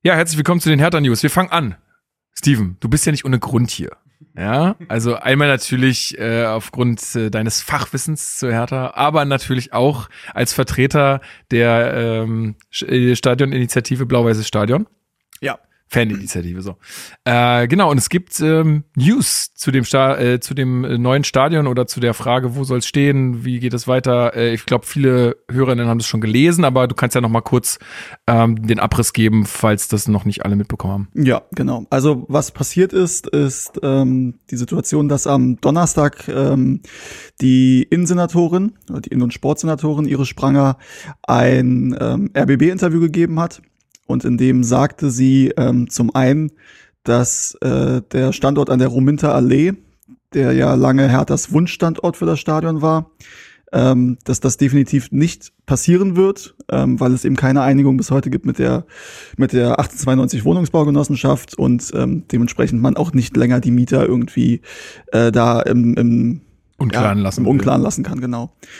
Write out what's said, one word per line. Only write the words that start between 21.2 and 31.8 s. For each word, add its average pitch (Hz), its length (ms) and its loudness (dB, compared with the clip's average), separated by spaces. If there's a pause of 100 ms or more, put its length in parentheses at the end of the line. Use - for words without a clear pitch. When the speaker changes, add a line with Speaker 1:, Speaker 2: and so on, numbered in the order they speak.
Speaker 1:
Stadion 147 420 0
oder 127 180 0
zu - 140 -10
der 120 140 0
Frage, 123 420 -2
wo 139 80 -4
soll's 127 240 -4
stehen, 135 560 0
wie 127 160 -4
geht 120 140 -4
es 123 160 -6
weiter. 123 440 0
Äh, 117 200 0
ich 110 120 -6
glaub, 123 200 -2
viele 127 500 2 (160)
Hörerinnen 127 380 0
haben 117 80 0
das 117 100 -4
schon 113 140 -2
gelesen, 147 420 2
aber 127 240 2
du 120 80 -6
kannst 123 200 -2
ja 127 40 2
noch 120 80 0
mal 113 140 0
kurz, - 360 -2 (480)
ähm, 113 400 2
den 110 140 2
Abriss 107 320 0
geben, 110 340 2
falls - 440 -2
das 104 180 -2
noch 104 160 0
nicht - 220 -4
alle 101 100 0
mitbekommen 101 380 -4
haben. 98 140 -6 (180)
Speaker 2:
Ja, 123 160 2 (140)
genau. 127 340 -4